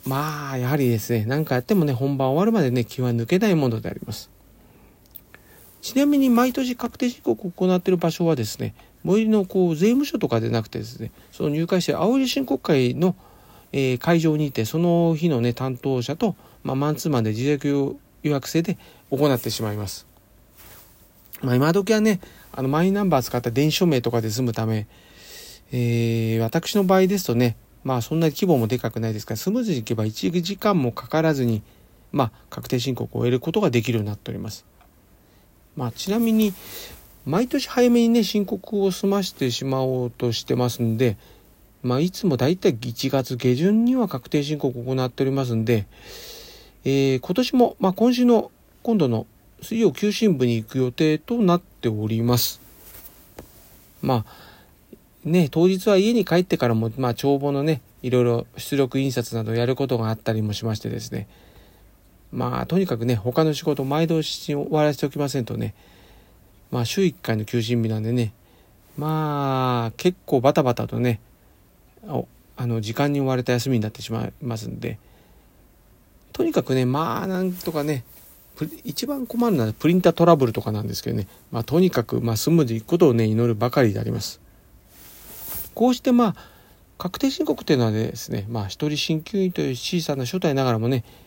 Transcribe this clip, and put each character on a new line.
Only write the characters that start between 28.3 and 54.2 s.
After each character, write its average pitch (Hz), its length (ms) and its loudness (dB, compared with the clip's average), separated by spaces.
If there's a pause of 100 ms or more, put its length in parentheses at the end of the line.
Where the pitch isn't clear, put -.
規 202 120 -2
模 165 120 4
も 113 100 2
で 123 100 0
か 120 140 -4
く - 80 -6
な 113 80 -2
い 110 60 -2
で 107 80 -6
す - 40 -14
か 113 100 -6
ら、 - 20 -6
ス - 120 -4
ム 233 120 0
ー - 20 -2
ズ 220 80 -2
に 139 60 0
い 113 60 -6
け 117 120 -4
ば 110 80 -2
一 110 260 -2
時 180 280 -2
間 196 240 2
も 120 100 0
か - 160 -12
か 156 140 0
ら 160 120 2
ず 135 120 0
に、 110 160 0 (500)
ま 139 140 0
あ、 107 60 -6 (180)
確 - 180 -14
定 131 100 0
申 123 160 -2
告 117 240 -6
を 117 40 -2
終 117 80 2
え - 20 2
る 127 80 2
こ 165 140 -6
と 214 80 0
が 180 80 2
で 123 120 2
き 117 120 -2
る 113 60 0
よ - 20 -2
う - 20 -2
に 104 60 -4
な 104 60 -6
っ - 20 -20
て - 140 -14
お - 20 -8
り 113 60 -8
ま 110 120 -10
す。 - 140 -18 (1120)
ま 135 80 -6
あ、 117 80 -6
ち - 180 -6
な 220 80 0
み 226 140 2
に、 214 200 4 (720)
毎 190 220 0
年 - 220 -4
早 247 200 4
め 240 120 6
に 233 80 4
ね、 233 160 4
申 208 200 0
告 202 380 -2
を 196 80 4
済 - 140 -4
ま 196 180 2
し - 80 -6
て 131 180 -2
し 117 140 -4
ま 131 200 0
お 127 240 -2
う 120 40 -6
と 120 220 -2
し - 100 -6
て 123 140 0
ま 123 120 2
す 117 120 -6
ん 113 160 0
で、 117 180 2 (680)
ま 123 120 0
あ、 131 60 0
い 180 100 0
つ - 140 -8
も 151 100 2
だ 127 140 2
い 185 80 0
た 208 100 0
い 131 140 2
一 123 280 -4
月 131 280 -2
下 123 180 2
旬 208 300 2
に 254 100 2
は 226 140 0
確 - 200 -10
定 147 140 0
申 147 140 -4
告 131 200 -2
を 117 60 -8
行 131 220 -2
っ 123 40 -2
て 135 140 -2
お - 20 2
り 135 60 0
ま 135 140 -2
す 120 100 -2
ん 110 80 0
で、 110 240 2 (960)
え 135 320 2
ー、 127 40 -2
今 - 160 -6
年 254 200 0
も、 254 240 4
ま 190 100 2
あ、 185 40 -2
今 240 200 4
週 247 120 2
の、 233 260 4 (320)
今 233 140 2
度 156 100 4
の 113 180 0 (360)
水 226 180 -6
曜 190 140 4
休 208 180 0
診 196 260 2
部 127 80 2
に 120 100 2
行 110 120 -4
く - 120 -6
予 127 120 0
定 156 260 2
と 233 200 -4
な 175 200 4
っ 180 40 -2
て - 260 -8
お 107 200 -2
り 113 160 0
ま 123 140 2
す。 - 220 -4 (1400)
ま 127 260 -2